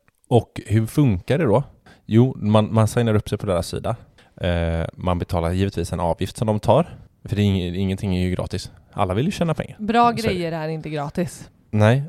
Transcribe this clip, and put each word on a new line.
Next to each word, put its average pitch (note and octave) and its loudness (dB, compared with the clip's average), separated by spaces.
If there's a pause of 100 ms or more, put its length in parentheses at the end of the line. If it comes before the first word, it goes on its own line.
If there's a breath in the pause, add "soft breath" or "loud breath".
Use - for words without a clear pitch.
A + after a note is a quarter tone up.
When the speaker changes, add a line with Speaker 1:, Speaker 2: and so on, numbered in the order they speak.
(280)
Speaker 1:
och - 0
hur A2 2
funkar A#2 0
det F3 0
då? A#2+ 4 (440 soft breath)
Jo, A#2+ 4
man, G#2+ 2
man A2 4
signar A#2 0
upp G#2+ 0
sig G#2 -4
på G#2+ -8
deras F2 0
sida. - -6 (440 soft breath)
Eh, E2 0 (100)
man F2+ -2
betalar E2+ -2
givetvis F#2 0
en F2 -4
avgift F2 -2
som A2+ -4
de G#2+ 0
tar. C3+ 2 (260)
För G2 -6
det G#2 2
är - 4
ing-, F2+ 0
ingenting F#2+ -2
är F2+ 0
ju F2+ 0
gratis. - -6 (220)
Alla F#2 -2
vill A#2+ 0
ju G#3 -2
tjäna E3 -2
pengar. - -8
Speaker 2:
Bra A3+ 2
Speaker 1:
Så A#3+ 4
är A3+ -6
det. A#3 -6
Speaker 2:
grejer F3+ -4
är D#3 -6
inte D#3+ -8
gratis. D3+ -6 (200)
Speaker 1:
Nej, G#2+ 4